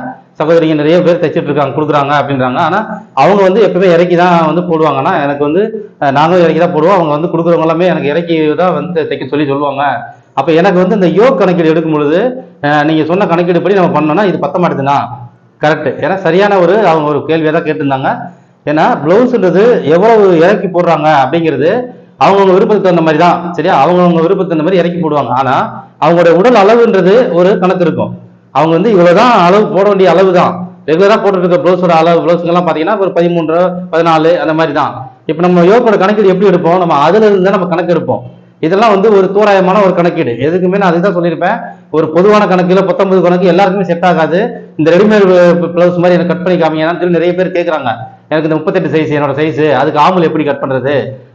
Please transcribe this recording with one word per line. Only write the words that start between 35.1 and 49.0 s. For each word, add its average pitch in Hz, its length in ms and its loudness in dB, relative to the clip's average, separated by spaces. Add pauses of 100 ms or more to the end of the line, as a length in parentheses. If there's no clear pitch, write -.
இப்ப 156 160 -4
நம்ம 180 220 2
யோகோட 214 340 2
கணக்கீடு 202 300 0
எப்படி 185 220 2
எடுப்போம்? 165 280 0
நம்ம 165 160 0
அதுல 175 320 2
இருந்து 196 160 2
தான் 196 160 0
நம்ம 175 100 -4
கணக்கு 170 260 -2
எடுப்போம். 123 300 -4 (360)
இதெல்லாம் 196 300 0
வந்து 196 220 2
ஒரு 190 200 2
தோராயமான 190 500 2
ஒரு 185 120 2
கணக்கீடு. 165 440 -2
எதுக்குமே 180 400 -2
நான் 190 120 0
அதுதான் 175 240 0
சொல்லியிருப்பேன். 170 420 -2 (340)
ஒரு 156 180 -2
பொதுவான 202 380 2
கணக்கு, 180 260 0
இல்ல 190 120 2
பத்தொன்பது 185 380 0
கணக்கு 180 240 0
எல்லாருக்குமே 190 380 2
செட் 170 200 -4
ஆகாது. 170 340 0 (380)
இந்த 156 140 2
ரெடிமேட் 208 360 4 (400)
பிளவுஸ் 175 320 0
மாதிரி 180 160 2
எனக்கு 175 120 0
கட் 180 180 -4
பண்ணி 185 140 0
காமிங்க, 156 260 -2
ஏன்னா 165 140 -4
சொல்லி 175 200 0
நிறைய 170 160 0
பேர் 180 180 -6
கேக்குறாங்க. 156 380 -4 (380)
"எனக்கு 156 200 -2
இந்த 156 80 -2
முப்பத்தெட்டு 165 320 -4
சைஸ் 147 240 -2